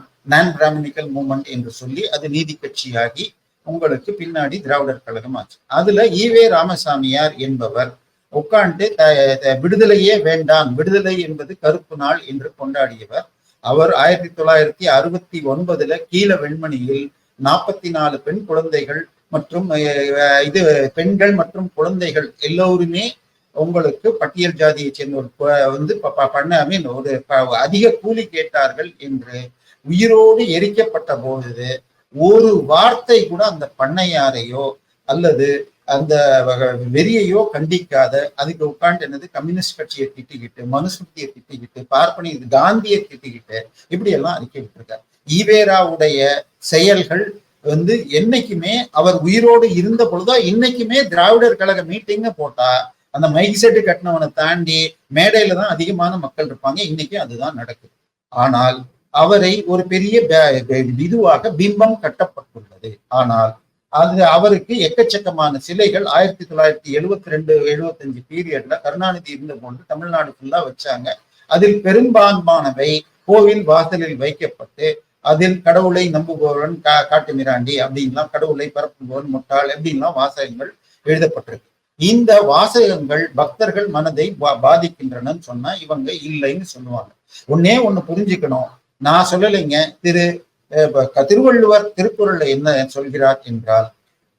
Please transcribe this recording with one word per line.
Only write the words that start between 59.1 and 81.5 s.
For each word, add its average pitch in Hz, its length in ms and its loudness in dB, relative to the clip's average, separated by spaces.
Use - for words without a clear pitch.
ஒரு 180 220 -2
பெரிய 196 340 0
ப-, 151 460 4
ப-, 131 160 -2
இதுவாக 180 600 2
பிம்பம் 208 440 2
கட்டப்பட்டுள்ளது. - 880 -10
ஆனால் 117 440 0
அது 170 320 4
அவருக்கு 185 540 4
எக்கச்சக்கமான 175 800 0
சிலைகள் 190 480 0
ஆயிரத்தி 185 400 0
தொள்ளாயிரத்தி 156 460 0
எழுபத்தி 175 380 -4
ரெண்டு, 156 240 -2
எழுபத்தஞ்சு 147 580 -6
பீரியட்ல 156 580 -8
கருணாநிதி 175 500 -6
இருந்த 143 220 -14
போது 123 240 -16
தமிழ்நாடு 156 440 -6
ஃபுல்லா 139 320 -6
வச்சாங்க. 131 440 -10
அதில் 202 320 4
பெரும்பான்மானவை 185 1080 2
கோவில் 208 380 6
வாசலில் 165 540 0
வைக்கப்பட்டு, 151 720 -6
அதில் 180 400 2
கடவுளை 180 480 4
நம்புபவன் 151 720 -4
கா-, 147 260 2
காட்டு 151 260 0
மிராண்டி 131 460 -2
அப்படின்லாம், 135 520 -4
கடவுளை 151 400 -4
பரப்புபவன் 143 540 -8
முட்டாள் 139 440 -2
அப்படின்லாம் 156 440 -4
வாசகங்கள் 135 580 -6
எழுதப்பட்டிருக்கு. 156 640 -2